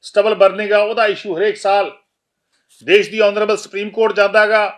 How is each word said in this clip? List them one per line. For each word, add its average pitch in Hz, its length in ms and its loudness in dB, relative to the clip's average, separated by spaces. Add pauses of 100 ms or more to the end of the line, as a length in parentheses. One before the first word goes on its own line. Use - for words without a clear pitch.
ਸਟਬਲ 214 340 0
ਬਰਨਿੰਗ 196 360 2
ਆ, 208 80 2
ਉਹਦਾ 214 260 0
ਇਸ਼ੂ 196 320 -4
ਹਰੇਕ 208 200 -2
ਸਾਲ 196 340 0 (920)
ਦੇਸ਼ 175 260 2
ਦੀ 214 100 -10
ਆਨਰੇਬਲ 208 380 0
ਸੁਪਰੀਮ 202 320 -10
ਕੋਰਟ 214 260 -2
ਜਾਂਦਾ 202 320 2
ਗਾ 214 160 2 (140)